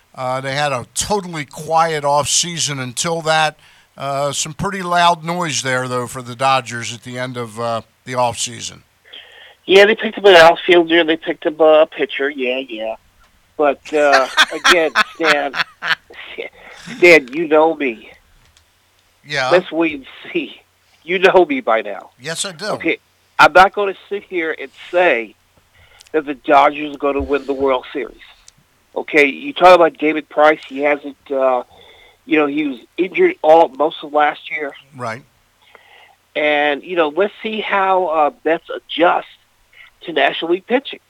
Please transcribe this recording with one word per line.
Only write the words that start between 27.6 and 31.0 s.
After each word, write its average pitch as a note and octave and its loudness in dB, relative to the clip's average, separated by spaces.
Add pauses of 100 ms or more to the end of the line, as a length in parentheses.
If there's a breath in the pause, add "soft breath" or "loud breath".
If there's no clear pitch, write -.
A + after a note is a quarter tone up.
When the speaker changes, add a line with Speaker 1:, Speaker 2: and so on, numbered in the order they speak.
Speaker 2:
Series. - -10 (800)
Okay, C#3+ 0
you C#3 -8
talk F3+ 6
about D#3+ 2
David D3+ -2
Price. D#3 2
He C3+ -12
hasn't, C#3+ -4